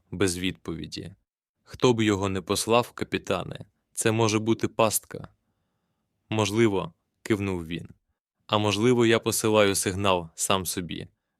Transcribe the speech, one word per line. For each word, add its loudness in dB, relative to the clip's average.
без -2
відповіді. -8
Хто 2
б 0
його 2
не -2
послав, 0
капітане, -6
це 0
може 2
бути 0
пастка». -2
«Можливо», 0
кивнув -4
він. -10
«А 2
можливо, 2
я 4
посилаю 2
сигнал 0
сам -2
собі, -8